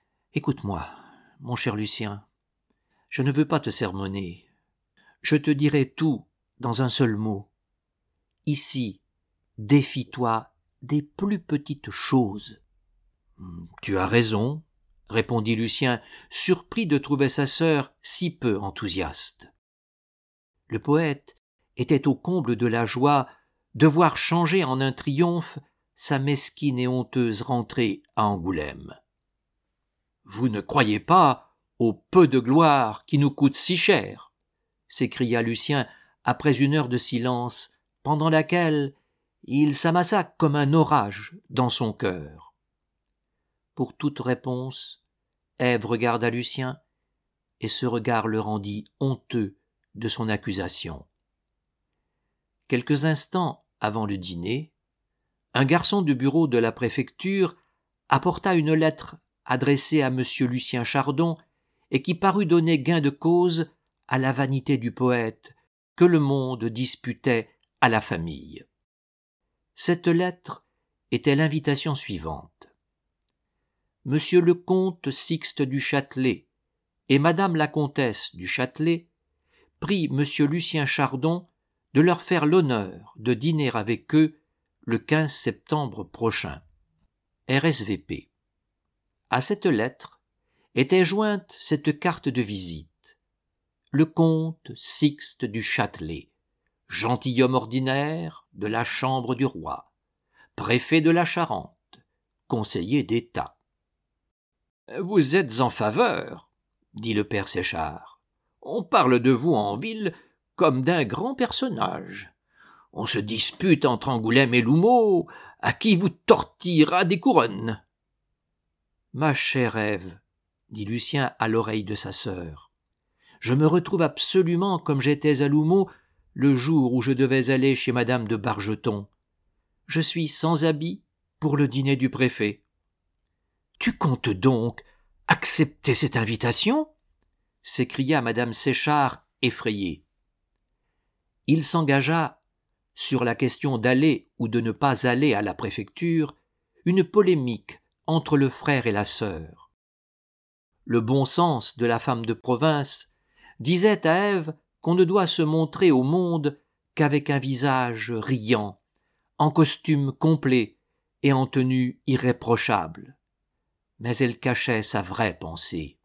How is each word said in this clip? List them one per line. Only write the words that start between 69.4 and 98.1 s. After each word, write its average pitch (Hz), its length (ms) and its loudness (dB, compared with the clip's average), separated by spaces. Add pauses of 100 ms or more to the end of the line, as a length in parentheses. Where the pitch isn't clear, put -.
Cette 175 340 0
lettre 175 600 -2 (420)
était 139 260 2
l'invitation 147 600 0
suivante. 78 720 -10 (1400)
Monsieur 151 340 2
le 175 140 6
comte 185 560 -2
Sixte - 540 -2
du 135 160 -2
Châtelet 131 680 -2 (600)
et 135 100 4
madame 170 380 2
la 156 120 2
comtesse 143 680 -4
du 90 100 -14
Châtelet 156 640 -2 (680)
prient 170 300 0
monsieur 143 360 2
Lucien 160 400 -2
Chardon 143 560 -2 (540)
de 139 60 6
leur 185 200 4
faire 170 240 0
l'honneur 127 720 0
de 120 160 0
dîner 139 380 0
avec 113 420 -4
eux 156 260 2 (420)
le 113 180 -2
quinze 151 340 0
septembre 117 680 -4
prochain. 92 580 -6 (880)
R 139 160 2
S 160 160 2
V 98 160 -2
P. - 340 -12 (1000)
À 127 100 2
cette 202 260 -2
lettre - 540 -2 (520)
était 156 300 4
jointe 202 560 -2
cette 151 400 -2
carte 170 300 -4
de 123 120 0
visite. 92 800 -10 (720)
Le 147 140 2
comte 160 680 0
Sixte - 720 -2
du 110 160 -6
Châtelet, 82 680 -6 (560)
gentilhomme 123 640 0
ordinaire 135 1000 -4